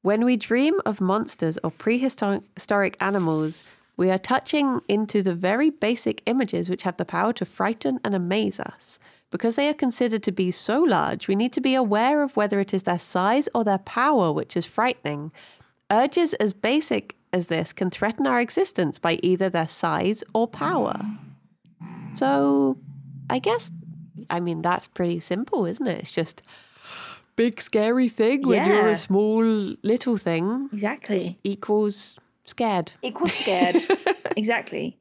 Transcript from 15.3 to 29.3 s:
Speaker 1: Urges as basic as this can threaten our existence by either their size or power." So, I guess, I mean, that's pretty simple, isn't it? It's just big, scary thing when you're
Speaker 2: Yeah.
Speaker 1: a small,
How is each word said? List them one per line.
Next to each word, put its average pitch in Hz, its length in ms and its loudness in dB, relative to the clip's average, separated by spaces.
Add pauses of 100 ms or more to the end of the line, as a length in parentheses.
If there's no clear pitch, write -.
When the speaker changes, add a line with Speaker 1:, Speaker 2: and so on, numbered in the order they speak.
Speaker 1:
Urges 294 440 4
as 208 180 0
basic 240 640 -2 (160)
as 180 140 0
this 165 260 -2
can 185 180 -2
threaten 226 360 -2
our 247 140 2
existence 240 580 0
by 170 240 0
either 185 260 2
their 165 200 0
size 180 540 -2 (120)
or 226 140 2
power." 294 520 -2 (1120)
So, 277 640 2 (500)
I 254 100 0
guess, 453 320 -2 (600)
I 175 100 -2
mean, 170 220 -4
that's 175 240 0
pretty 170 340 -2
simple, 214 460 -2
isn't 233 200 -4
it? 196 140 -2
It's - 120 -10
just - 300 -4 (960)
big, 233 240 2
scary 226 480 2
thing 254 380 2
when - 200 4
you're - 200 6
Speaker 2:
Yeah. 214 60 4
Speaker 1:
a 202 40 2
small, 214 460 2 (400)